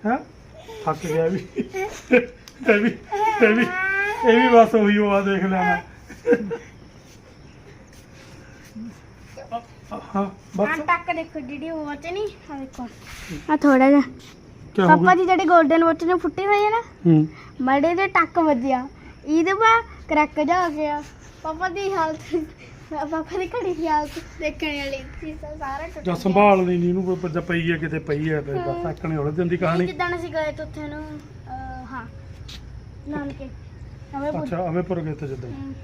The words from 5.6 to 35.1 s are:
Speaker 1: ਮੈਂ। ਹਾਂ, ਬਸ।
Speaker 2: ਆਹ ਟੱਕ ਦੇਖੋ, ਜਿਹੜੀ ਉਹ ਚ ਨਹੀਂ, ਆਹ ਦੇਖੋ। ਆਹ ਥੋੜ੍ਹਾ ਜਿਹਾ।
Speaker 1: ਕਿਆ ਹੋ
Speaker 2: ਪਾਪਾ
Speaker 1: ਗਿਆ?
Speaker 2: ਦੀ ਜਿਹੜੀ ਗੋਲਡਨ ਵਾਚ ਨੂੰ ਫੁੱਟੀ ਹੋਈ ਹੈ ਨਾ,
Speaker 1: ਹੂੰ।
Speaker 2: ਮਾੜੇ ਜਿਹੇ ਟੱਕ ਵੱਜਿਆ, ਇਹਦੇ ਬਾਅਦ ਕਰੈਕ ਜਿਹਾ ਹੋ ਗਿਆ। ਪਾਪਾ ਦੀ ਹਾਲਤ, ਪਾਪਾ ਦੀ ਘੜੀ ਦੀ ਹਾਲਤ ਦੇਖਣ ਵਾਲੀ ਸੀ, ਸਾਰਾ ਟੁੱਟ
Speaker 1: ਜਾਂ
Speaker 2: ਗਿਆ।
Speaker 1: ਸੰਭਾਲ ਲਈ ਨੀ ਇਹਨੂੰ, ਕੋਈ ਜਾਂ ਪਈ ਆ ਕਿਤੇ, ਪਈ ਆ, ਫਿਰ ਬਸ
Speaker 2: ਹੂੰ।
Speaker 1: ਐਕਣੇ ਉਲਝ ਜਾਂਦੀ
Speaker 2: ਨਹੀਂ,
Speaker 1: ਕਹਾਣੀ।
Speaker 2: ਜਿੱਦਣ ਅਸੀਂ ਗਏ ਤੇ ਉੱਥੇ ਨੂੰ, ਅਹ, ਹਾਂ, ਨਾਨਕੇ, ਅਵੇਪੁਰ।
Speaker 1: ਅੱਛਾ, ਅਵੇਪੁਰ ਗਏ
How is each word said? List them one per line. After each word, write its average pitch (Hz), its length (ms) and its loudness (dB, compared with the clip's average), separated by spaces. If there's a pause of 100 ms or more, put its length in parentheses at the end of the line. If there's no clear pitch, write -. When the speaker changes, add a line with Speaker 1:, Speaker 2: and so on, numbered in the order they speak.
Speaker 1:
ਮੈਂ। - 200 0 (4000)
ਹਾਂ, 196 100 0 (320)
ਬਸ। 202 100 2
Speaker 2:
ਆਹ 311 100 -2
ਟੱਕ 339 380 -2
ਦੇਖੋ, 320 240 -8
ਜਿਹੜੀ 285 300 -10
ਉਹ 302 260 -8
ਚ 294 120 -12
ਨਹੀਂ, 403 200 -6 (240)
ਆਹ 277 80 -10
ਦੇਖੋ। 262 240 -12 (680)
ਆਹ 302 80 2
ਥੋੜ੍ਹਾ 269 320 6
ਜਿਹਾ। 285 120 8 (760)
Speaker 1:
ਕਿਆ 196 100 4
ਹੋ 175 40 6
Speaker 2:
ਪਾਪਾ 165 140 8
Speaker 1:
ਗਿਆ? 359 120 8
Speaker 2:
ਦੀ 359 100 2
ਜਿਹੜੀ 370 200 4
ਗੋਲਡਨ 330 380 6
ਵਾਚ 330 200 2
ਨੂੰ 349 160 2
ਫੁੱਟੀ 370 260 -4
ਹੋਈ 415 200 4
ਹੈ 427 40 4
ਨਾ, 466 140 0 (220)
Speaker 1:
ਹੂੰ। 156 220 6 (340)
Speaker 2:
ਮਾੜੇ 277 340 2
ਜਿਹੇ 381 120 2
ਟੱਕ 349 320 0
ਵੱਜਿਆ, 269 480 2 (380)
ਇਹਦੇ 330 280 2
ਬਾਅਦ 453 300 4 (240)
ਕਰੈਕ 302 320 0
ਜਿਹਾ 339 300 2
ਹੋ 294 40 -8
ਗਿਆ। 294 300 -4 (400)
ਪਾਪਾ 320 260 -4
ਦੀ 392 240 -4
ਹਾਲਤ, 320 240 -2 (960)
ਪਾਪਾ 320 260 -6
ਦੀ 370 100 -4
ਘੜੀ 392 260 -4
ਦੀ 320 140 -4
ਹਾਲਤ 302 220 0 (300)
ਦੇਖਣ 311 280 -4
ਵਾਲੀ 277 300 -6 (240)
ਸੀ, 311 120 -10
ਸਾਰਾ 302 500 -10
ਟੁੱਟ 330 120 -12
Speaker 1:
ਜਾਂ 311 80 -12
Speaker 2:
ਗਿਆ। 175 120 -2
Speaker 1:
ਸੰਭਾਲ 196 500 4
ਲਈ 180 120 0
ਨੀ 175 100 0
ਇਹਨੂੰ, 180 300 0
ਕੋਈ 175 140 -6
ਜਾਂ 170 100 -2
ਪਈ 170 300 -2
ਆ 165 60 0
ਕਿਤੇ, 156 220 -4
ਪਈ 151 300 -4
ਆ, 151 120 -2
ਫਿਰ 143 140 -8
ਬਸ - 120 -4
Speaker 2:
ਹੂੰ। 165 200 -4
Speaker 1:
ਐਕਣੇ 160 300 -6
ਉਲਝ 147 180 -2
ਜਾਂਦੀ 175 140 0
Speaker 2:
ਨਹੀਂ, 175 100 -2
Speaker 1:
ਕਹਾਣੀ। 175 280 0
Speaker 2:
ਜਿੱਦਣ 349 280 -4
ਅਸੀਂ 339 140 -8
ਗਏ 311 220 -4
ਤੇ 302 120 -10
ਉੱਥੇ 302 240 -12
ਨੂੰ, 302 160 -12
ਅਹ, 262 840 -14
ਹਾਂ, 254 200 -12 (1000)
ਨਾਨਕੇ, 277 420 -10 (680)
ਅਵੇਪੁਰ। 277 260 -4
Speaker 1:
ਅੱਛਾ, 185 240 -4
ਅਵੇਪੁਰ 175 340 -2
ਗਏ 156 120 -6